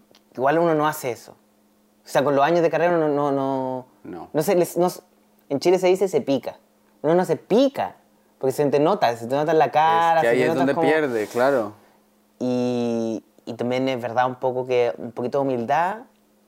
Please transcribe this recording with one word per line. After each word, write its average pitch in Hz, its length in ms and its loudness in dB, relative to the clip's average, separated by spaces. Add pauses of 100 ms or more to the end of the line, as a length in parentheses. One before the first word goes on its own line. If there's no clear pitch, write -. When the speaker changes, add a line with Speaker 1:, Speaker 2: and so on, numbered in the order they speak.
(340)
Speaker 1:
igual 139 240 2
uno 170 160 2
no 151 120 0
hace 147 240 -4
eso. - 220 -14 (720)
O - 20 -20
sea, 147 160 0
con 143 120 2
los 139 80 4
años 170 180 2
de 160 80 2
carrera 165 260 0
uno 156 140 0
no... 143 220 0
No, 131 540 -4 (180)
Speaker 2:
No. 87 300 -14
Speaker 1:
no 147 100 0
se, 190 120 0
les, 170 220 0
no 175 100 2
s-, - 140 -8 (480)
en 139 100 -2
Chile 180 200 4
se 180 80 2
dice 185 200 2
se 156 140 0
pica. - 360 -4 (440)
Uno 151 140 2
no 180 100 2
se 156 100 -2
pica, 196 600 0 (420)
porque 135 120 0
se 147 160 -2
te 143 120 2
nota, 143 380 2
se 117 100 -10
te 127 80 -2
nota 151 160 -2
en 160 80 4
la 139 120 2
cara, 165 500 4
Speaker 2:
Es - 0 -
que 120 60 2
Speaker 1:
se 117 40 4
Speaker 2:
ahí 123 80 2
Speaker 1:
te - 40 2
Speaker 2:
es - 60 2
Speaker 1:
nota - 100 0
Speaker 2:
donde 135 160 2
Speaker 1:
como 165 120 2
Speaker 2:
pierde, 135 400 0
claro. 120 460 0 (640)
Speaker 1:
Y, 120 840 -2 (220)
y 120 80 -10
también 123 360 -2
es 127 120 -4
verdad 120 240 -2
un 131 100 -4
poco 127 300 -4
que, 120 320 2
un 117 140 -12
poquito 123 260 -4
de 139 60 0
humildad. 139 540 -2 (500)